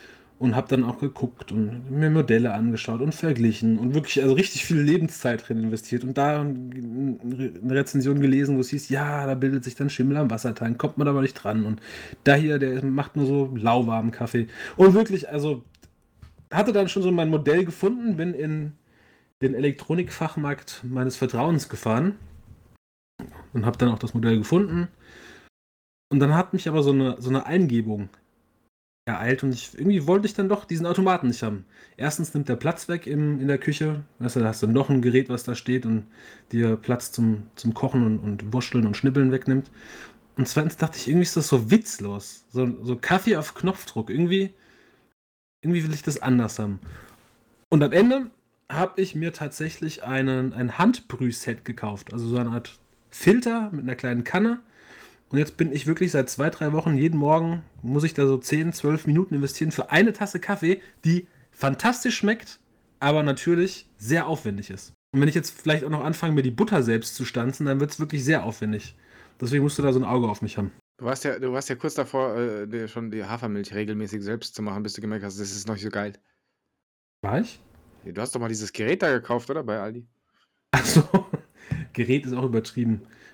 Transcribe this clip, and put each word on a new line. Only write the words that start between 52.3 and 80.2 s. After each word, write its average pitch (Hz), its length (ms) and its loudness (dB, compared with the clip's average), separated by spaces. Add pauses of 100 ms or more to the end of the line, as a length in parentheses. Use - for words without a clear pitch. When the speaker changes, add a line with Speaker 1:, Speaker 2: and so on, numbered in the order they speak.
Speaker 1:
eine 120 140 -2
Art 120 280 -8 (300)
Filter 226 640 2
mit 143 120 -6
einer 127 120 -4
kleinen 120 280 -2
Kanne. 226 360 0 (720)
Und 135 80 2
jetzt 147 200 0
bin 160 140 0
ich 135 140 -4
wirklich 165 260 2
seit 135 180 2
zwei, 143 180 -2
drei 151 240 -2
Wochen, 156 240 2
jeden 160 220 2
Morgen 165 440 2 (200)
muss 135 220 0
ich 160 100 -2
da 143 120 4
so 135 120 4
zehn, 160 340 -2
zwölf 156 340 -2
Minuten 156 280 2
investieren 143 380 -2
für - 180 -6
eine 208 240 6
Tasse 196 260 -6
Kaffee, 190 400 0 (240)
die 175 220 2 (240)
fantastisch 233 680 -2
schmeckt, - 440 -2 (380)
aber 151 240 2
natürlich 170 640 0 (120)
sehr 139 280 0
aufwendig 104 440 -4
ist. - 240 -16 (180)
Und 135 80 2
wenn 151 80 6
ich 151 60 2
jetzt 170 160 -2 (100)
vielleicht 151 240 0
auch 147 60 -4
noch 151 120 -4
anfange, 160 320 -2
mir 143 80 4
die 127 80 0
Butter 190 320 2
selbst 113 320 0
zu 127 120 -6
stanzen, 131 400 -2
dann 139 120 0
wird's 147 220 -2
wirklich 151 240 -4
sehr 147 200 2
aufwendig. 107 500 -6 (440)
Deswegen 135 260 0
musst 147 140 -2
du 143 40 0
da 135 100 4
so 127 60 4
ein 131 60 0
Auge 120 240 0
auf 104 120 -6
mich 107 160 -6
haben. 98 160 -4 (260)
Speaker 2:
Du 127 60 -12
warst 127 200 -4
ja, 143 140 -2
du 127 140 -4
warst 131 160 -6
ja 131 80 -6
kurz 151 180 -6
davor, 131 420 -2
äh, 107 300 -4
dir 110 220 -6
schon 113 220 -8
die 107 140 -6
Hafermilch 104 500 -6
regelmäßig 107 480 -6
selbst 110 320 -8
zu 110 80 -8
machen, 104 200 -6
bis 104 120 -8
du 104 80 -14
gemerkt 107 240 -6
hast, 95 120 -12
das 101 140 -8
ist 101 160 -10
noch 110 60 -4
nicht 101 100 -10
so 107 60 -8
geil. 101 240 -6 (1080)
Speaker 1:
War 110 180 -2
ich? - 200 -6 (440)
Speaker 2:
Ja, 87 80 -14
du 90 80 -8
hast 120 140 -6
doch 123 60 -4
mal 117 80 -4
dieses 107 240 -6
Gerät 139 300 -2
da 165 100 2
gekauft, 120 380 -2
oder? 151 120 -4
Bei 110 160 -4
Aldi. 110 280 -10 (640)